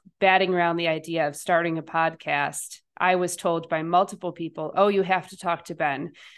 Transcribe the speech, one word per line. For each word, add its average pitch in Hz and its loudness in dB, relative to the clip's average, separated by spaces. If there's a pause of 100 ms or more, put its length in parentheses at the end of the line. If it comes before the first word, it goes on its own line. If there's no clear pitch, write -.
(200)
batting 190 4
around 170 2
the 170 -2
idea 160 -2
of 147 -4
starting 170 0
a 160 -4
podcast, 156 -4 (160)
I 180 2
was 180 -2
told 165 -2
by 156 -2
multiple 180 0
people, 160 -8
"Oh, 196 6
you 196 2
have 180 0
to 185 -16
talk 170 -4
to - -12
Ben," 151 -4 (260)